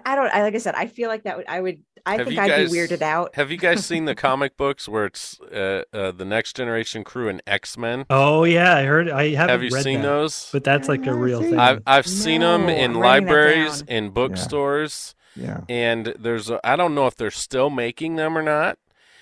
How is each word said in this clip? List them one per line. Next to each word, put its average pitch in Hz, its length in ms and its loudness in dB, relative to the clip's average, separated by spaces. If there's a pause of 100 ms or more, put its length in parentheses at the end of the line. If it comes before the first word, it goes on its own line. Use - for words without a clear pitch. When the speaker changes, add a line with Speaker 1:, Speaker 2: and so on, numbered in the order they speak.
Speaker 1:
I 269 100 -2
don't, 269 180 0
I, 208 100 2
like 208 120 -2
I 226 40 -4
said, 196 160 -6
I 202 120 -4
feel 233 220 -8
like 220 140 -8
that 190 140 -8
would, - 100 -12
I 175 120 -6
would, 180 220 -6 (240)
I 202 120 -2
Speaker 2:
Have 240 100 -2
Speaker 1:
think 240 100 -4
Speaker 2:
you 208 40 2
Speaker 1:
I'd 196 60 2
Speaker 2:
guys, 160 240 2
Speaker 1:
be 170 60 0
weirded 170 240 -2
out. 160 340 -2
Speaker 2:
have 143 160 -2
you 170 60 -6
guys 180 280 2
Speaker 1:
<laughs> - 60 -6
Speaker 2:
seen 160 140 -2
the 135 100 -2
comic 135 420 0
books 139 300 -4
where 107 180 0
it's, - 360 -10
uh, 95 420 -4 (100)
uh, 98 180 -4
the 92 140 -10
Next 107 300 -4
Generation 113 480 -4
crew 120 240 -6
and 95 180 -6
X-Men? 117 640 -4
Speaker 3:
Oh, 147 360 4
yeah, 170 300 4
I 139 80 2
heard, 156 260 2
I 147 260 0
haven't 156 140 2
Speaker 2:
Have 123 140 2
you 123 120 -2
Speaker 3:
read 139 80 0
Speaker 2:
seen 135 180 0
Speaker 3:
that, 143 60 0
Speaker 2:
those? 147 440 -2
Speaker 3:
but 139 120 -2
that's, 135 240 2
like, 135 140 0
a - 60 -4
Speaker 4:
Yeah, 135 60 0
I've 120 60 -2
Speaker 3:
real 123 220 0
Speaker 4:
seen 110 100 -2
Speaker 3:
thing. - 80 2
Speaker 2:
I've, 127 260 4
I've 135 220 6
seen 170 360 0
'em 170 240 4
Speaker 1:
No, 170 60 2
Speaker 2:
in 127 180 2
Speaker 1:
I'm 117 60 -2
writing 127 300 6
that 175 60 2
Speaker 2:
libraries, 151 500 4
Speaker 1:
down. 147 140 -16
Speaker 2:
in 107 80 -2
Speaker 4:
Yeah. 101 60 -8
Speaker 2:
bookstores, 139 1040 -4 (200)
Speaker 4:
Yeah. 123 340 -10
Speaker 2:
and 117 480 0
there's 113 320 -4
a, 117 160 -2
I 123 100 2
don't 165 200 0
know 135 120 2
if - 80 -2
they're 110 160 -4
still 135 380 -2
making 139 460 -4
them 160 220 -2
or 156 40 -2
not, 156 360 -2 (440)